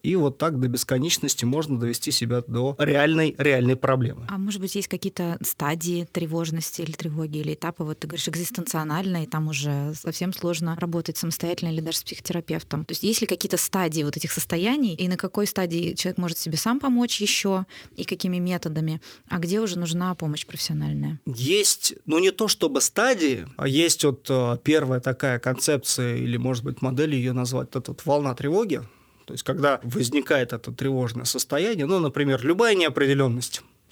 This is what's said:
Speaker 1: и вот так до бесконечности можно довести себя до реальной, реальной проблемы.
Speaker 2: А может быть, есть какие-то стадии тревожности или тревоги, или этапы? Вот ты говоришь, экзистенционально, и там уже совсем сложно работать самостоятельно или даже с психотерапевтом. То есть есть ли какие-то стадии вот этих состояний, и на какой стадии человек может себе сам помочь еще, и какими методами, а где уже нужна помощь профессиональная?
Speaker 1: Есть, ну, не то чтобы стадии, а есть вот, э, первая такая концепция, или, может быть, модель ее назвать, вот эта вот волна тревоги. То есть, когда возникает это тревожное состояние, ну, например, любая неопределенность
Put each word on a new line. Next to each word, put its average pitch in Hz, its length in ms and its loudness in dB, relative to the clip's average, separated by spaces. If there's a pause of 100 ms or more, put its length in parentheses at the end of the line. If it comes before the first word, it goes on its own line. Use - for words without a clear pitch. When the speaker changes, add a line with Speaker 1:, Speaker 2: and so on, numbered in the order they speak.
Speaker 1:
и 165 100 2
вот 143 240 4
так 151 220 2
до 127 80 2
бесконечности 131 760 0
можно 143 360 2
довести 120 320 -2
себя 120 340 2
до 127 320 0
реальной, 151 580 4
реальной 131 380 4
проблемы. 127 540 0
Speaker 2:
А 196 100 -4
может 196 220 -2
быть, 190 160 -6
есть 196 100 -2
какие-то 180 560 -4
стадии 170 720 -2
тревожности 165 720 -2
или 160 100 -4
тревоги, 156 460 -4
или 151 160 -2
этапы? 170 280 -6
Вот 156 160 -4
ты - 80 -8
говоришь, 151 220 -6
экзистенционально, 165 960 -2
и - 20 -8
там 156 220 -2
уже 147 520 -2
совсем 175 320 -4
сложно 170 460 -2
работать 170 380 -2
самостоятельно 170 560 -2
или 160 80 0
даже 160 180 -4
с - 60 -6
психотерапевтом. 160 800 -4
То - 80 -10
есть - 100 -6
есть 220 200 2
ли 220 40 0
какие-то 185 300 -2
стадии 165 480 0
вот 147 120 -2
этих - 140 -6
состояний, 208 640 0
и 175 140 -2
на 180 80 0
какой 208 320 -2
стадии 170 460 -2
человек - 240 -2
может 175 200 -2
себе 160 180 -4
сам 226 220 2
помочь 240 420 2
еще, 196 440 0 (320)
и 180 80 -6
какими 180 340 -2
методами, 175 300 -2 (600)
а 180 80 -2
где 170 220 0
уже 185 180 -2
нужна 175 360 -2
помощь 151 320 -4
профессиональная? 147 800 -4
Speaker 1:
Есть, 143 680 0 (120)
ну, 156 120 2
не 185 120 6
то 208 180 0
чтобы 143 340 2
стадии, 160 640 2 (100)
а - 100 -4
есть 160 380 4
вот, 135 240 2
э, 123 340 2
первая 139 380 4
такая 127 380 0
концепция, 127 760 0
или, 120 200 0
может 120 280 -2
быть, 135 180 -6
модель 135 320 0
ее 127 180 0
назвать, 127 400 -2
вот 131 100 -4
эта 131 100 -10
вот - 120 -14
волна 143 300 2
тревоги. 151 480 0 (420)
То - 100 -14
есть, 123 80 -8
когда 139 400 2
возникает 131 720 0
это 120 180 -8
тревожное 123 540 -2
состояние, 147 600 0
ну, 185 120 4
например, 139 460 2
любая 202 300 4
неопределенность 139 880 2 (300)